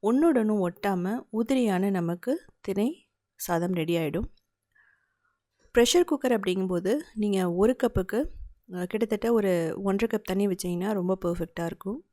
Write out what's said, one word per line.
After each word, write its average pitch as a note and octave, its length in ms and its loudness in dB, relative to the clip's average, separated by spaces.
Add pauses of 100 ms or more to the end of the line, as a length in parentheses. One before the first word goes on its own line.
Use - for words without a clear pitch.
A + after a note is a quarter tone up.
ஒண்ணோட C4+ 400 4
ஒண்ணு G#3+ 180 2
ஒட்டாம F#3 540 -2 (180)
உதிரியான A3 580 2
நமக்கு F3 420 -2 (280)
திணை G3+ 280 0 (520)
சாதம் F3 320 -2
ரெடி E3+ 240 0
ஆயிடும். E3 320 -2 (1500)
ப்ரெஷர் E4+ 360 4
குக்கர் B3+ 260 0
அப்படிங்கும்போது, F#3 640 -2 (140)
நீங்க G3 380 0
ஒரு G#3+ 240 2
கப்புக்கு, A3 440 -2 (520)
அ, F3+ 140 -6
கிட்டத்தட்ட A3 460 -2
ஒரு G3+ 180 2 (320)
ஒன்றரை G3 260 0
கப் G#3+ 220 -4
தண்ணி G3 180 2
வச்சீங்கன்னா, F3+ 440 -2
ரொம்ப F#3 320 0
பெர்ஃபெக்ட்டா E3+ 420 -4
இருக்கும். G3+ 320 -8 (140)